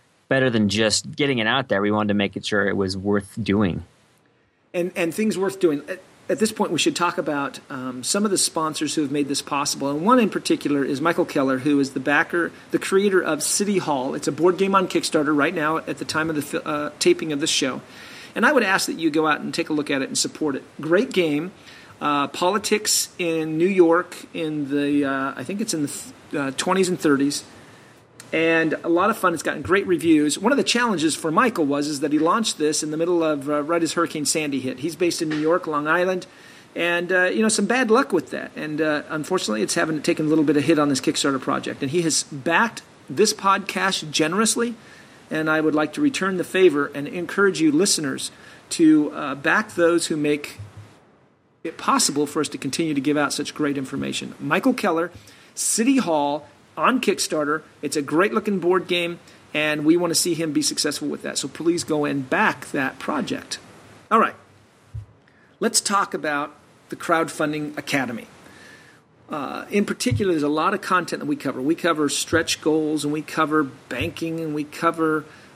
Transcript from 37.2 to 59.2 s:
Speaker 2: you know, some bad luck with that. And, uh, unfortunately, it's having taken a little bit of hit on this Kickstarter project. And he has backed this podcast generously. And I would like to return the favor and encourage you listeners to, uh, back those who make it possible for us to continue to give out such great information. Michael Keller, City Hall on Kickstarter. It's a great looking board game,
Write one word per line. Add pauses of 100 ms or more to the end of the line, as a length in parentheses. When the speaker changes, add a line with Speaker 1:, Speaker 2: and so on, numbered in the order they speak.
Speaker 2:
you
know,
some
bad
luck
with
that.
And,
uh,
unfortunately,
it's
having
taken
a
little
bit
of
hit
on
this
Kickstarter
project.
And
he
has
backed (260)
this
podcast
generously. (560)
And
I
would
like
to
return
the
favor
and
encourage
you
listeners (380)
to,
uh,
back
those
who
make (1040)
it
possible
for
us
to
continue
to
give
out
such
great
information.
Michael
Keller, (420)
City
Hall (280)
on
Kickstarter. (200)
It's
a
great
looking
board
game, (340)